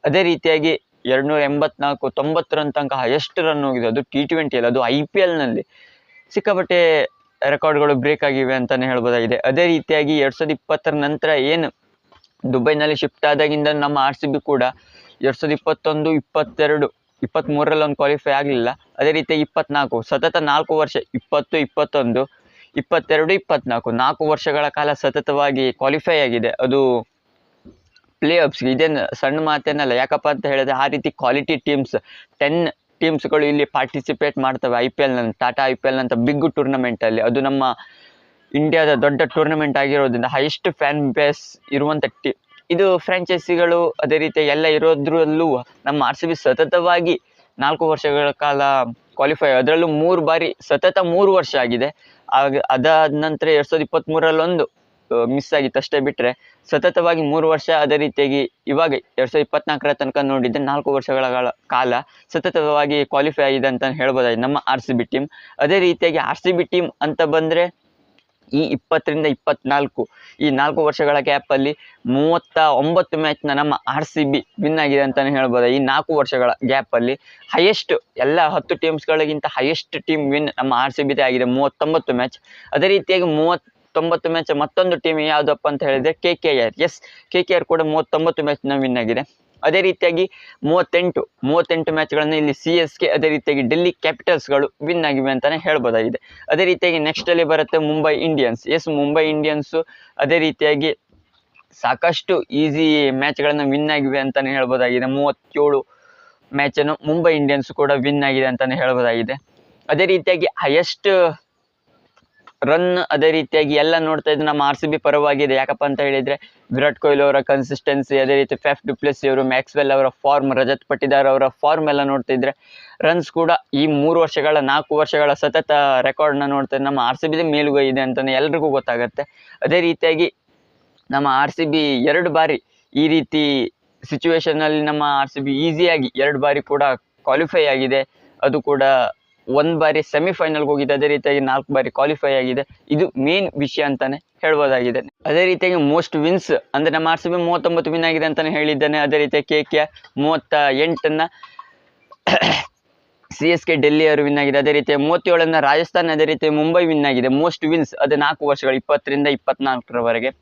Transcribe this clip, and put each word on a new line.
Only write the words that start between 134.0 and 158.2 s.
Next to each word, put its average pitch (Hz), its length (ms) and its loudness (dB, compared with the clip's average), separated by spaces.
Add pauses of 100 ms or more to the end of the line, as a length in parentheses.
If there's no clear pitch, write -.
ಸಿಚುವೇಶನ್ 156 600 -2
ಅಲ್ಲಿ 151 200 0
ನಮ್ಮ 151 220 -2 (160)
ಆರ್ 139 100 -2
ಸಿ 143 100 -10
ಬಿ 139 200 -2
ಈಸಿಯಾಗಿ 160 560 0
ಎರಡು 139 240 0
ಬಾರಿ 143 220 0
ಕೂಡ 143 200 -2 (400)
ಕ್ವಾಲಿಫೈ 156 420 0
ಆಗಿದೆ. 135 380 0 (380)
ಅದು 147 220 0
ಕೂಡ 135 200 0 (680)
ಒಂದ್ 151 320 2
ಬಾರಿ 156 220 2
ಸೆಮಿಫೈನಲ್‌ಗೆ 156 680 -2
ಹೋಗಿದೆ, 143 240 0
ಅದೇ 143 140 0
ರೀತಿಯಾಗಿ 143 320 0
ನಾಲ್ಕು 135 320 -2
ಬಾರಿ 131 180 0
ಕ್ವಾಲಿಫೈ 143 420 0
ಆಗಿದೆ. 131 300 0 (280)
ಇದು 151 140 2 (120)
ಮೇನ್ 160 320 0 (100)
ವಿಷಯ 143 240 -4
ಅಂತಾನೆ 139 340 -2 (260)
ಹೇಳ್ಬೋದಾಗಿದೆ. 131 580 0 (260)
ಅದೇ 160 180 2
ರೀತಿಯಾಗಿ 185 400 0
ಮೋಸ್ಟ್ 160 320 0
ವಿನ್ಸ್ 160 340 0 (240)
ಅಂದ್ರೆ 151 200 0
ನಮ್ಮ 160 140 0
ಆರ್ 165 120 0
ಸಿ 175 80 -6
ಬಿ 175 80 -2
ಮೂವತ್ತೊಂಬತ್ತು 170 540 -2
ವಿನ್ 165 140 -2
ಆಗಿದೆ 160 220 0
ಅಂತಾನೆ 156 240 -2
ಹೇಳಿದ್ದೇನೆ. 151 480 0
ಅದೇ 147 200 0
ರೀತಿಯಾಗಿ 147 300 0
ಕೆ 151 140 2
ಕೆ 151 160 -2
ಆರ್ 151 140 -2 (260)
ಮೂವತ್ತ 151 360 -2 (300)
ಎಂಟನ್ನ 156 380 -2 (1040)
<clears throat> - 420 0 (640)
ಸಿ 156 200 -2
ಎಸ್ 170 160 0
ಕೆ 170 100 2
ಡೆಲ್ಲಿ 147 320 4
ಅವರು 147 160 2
ವಿನ್ 143 140 0
ಆಗಿದೆ. 139 200 2
ಅದೇ 143 140 2
ರೀತಿ 147 240 2
ಮೂವತ್ತೇಳನ್ನ 165 640 2
ರಾಜಸ್ಥಾನ್, 160 500 0
ಅದೇ 156 140 2
ರೀತಿ 156 240 -2
ಮುಂಬೈ 160 360 2
ವಿನ್ 156 220 0
ಆಗಿದೆ. 127 220 0
ಮೋಸ್ಟ್ 156 360 0
ವಿನ್ಸ್ 160 300 -2
ಅದು 143 220 0
ನಾಲ್ಕು 147 300 -2